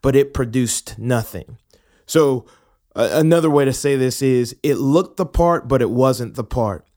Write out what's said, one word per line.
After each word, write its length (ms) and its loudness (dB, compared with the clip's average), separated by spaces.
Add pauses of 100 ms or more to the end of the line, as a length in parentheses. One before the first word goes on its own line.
but 120 0
it 180 4
produced 640 -4
nothing. 600 -6 (500)
So, 400 0 (480)
a-, 240 0
another 320 4
way 140 4
to 80 0
say 240 -2
this 260 -2
is, 400 0
it 140 0
looked 400 0
the 100 -4
part, 400 0
but 160 2
it 80 0
wasn't 460 0
the 80 -8
part. 400 -4 (120)